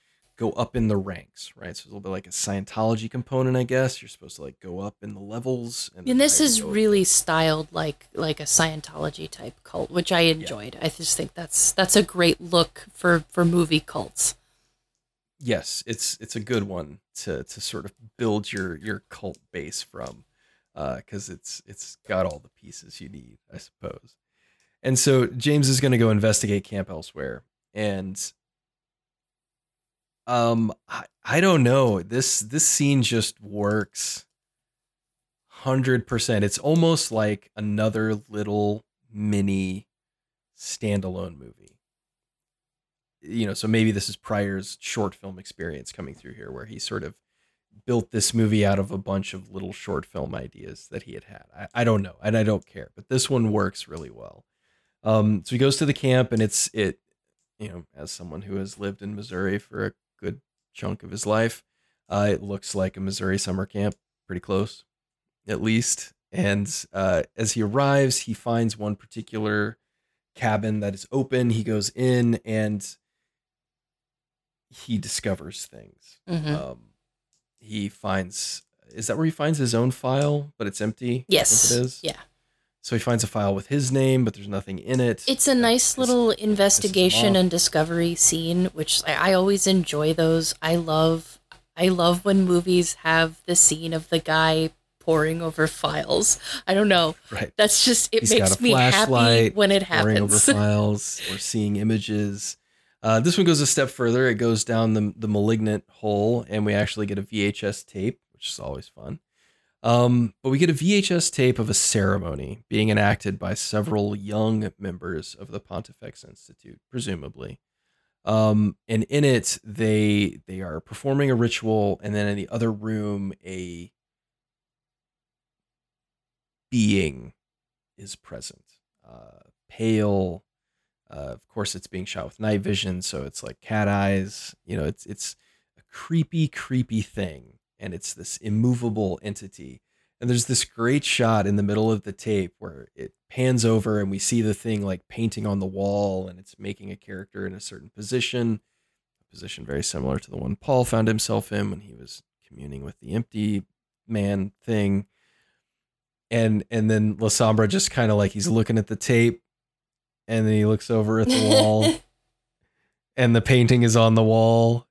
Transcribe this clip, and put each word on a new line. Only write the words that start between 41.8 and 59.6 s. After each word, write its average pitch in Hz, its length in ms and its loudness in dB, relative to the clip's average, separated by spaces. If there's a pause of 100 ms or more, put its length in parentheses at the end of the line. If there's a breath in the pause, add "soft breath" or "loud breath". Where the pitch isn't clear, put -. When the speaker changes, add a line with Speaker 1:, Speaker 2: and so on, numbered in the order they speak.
Speaker 1:
You 104 260 -4
know, 98 60 -2
so 110 140 -6
maybe 110 240 4
this 101 180 -4
is 101 60 -12
Pryor's 101 640 -6
short 101 360 -4
film 95 240 -18
experience 78 520 -12
coming 76 220 -14
through - 200 -20
here, - 180 -18
where 64 140 -14
he - 140 -16
sort - 240 -8
of - 120 -12 (680)
built 120 260 -2
this 110 220 -2
movie 107 320 4
out 98 140 2
of 98 120 -4
a 98 60 -6
bunch 95 360 -6
of 95 180 -18
little 95 220 -12
short - 320 -8
film - 300 -10
ideas - 560 -16
that - 120 -10
he 127 100 -20
had - 120 -18
had. - 180 -20 (120)
I, 120 260 -6
I - 20 2
don't 110 180 4
know, 92 220 -8
and 110 140 2
I 110 60 4
don't 104 220 0
care, - 300 -18
but - 140 -16
this 131 200 0
one 117 220 2
works 98 360 -2
really 78 240 -14
well. 50 340 -20 (580)
Um, 107 420 4
so - 60 -10
he 127 80 0
goes 135 180 4
to 160 80 0
the 139 80 2
camp, 127 380 2
and 113 100 2
it's, - 320 0
it, 101 260 -2 (600)
you 107 100 -12
know, 85 160 -16 (100)
as 73 160 -14
someone 90 320 -14
who 98 140 -10
has 98 220 -10
lived 101 220 -8
in 104 140 -10
Missouri 101 440 -4
for - 260 -10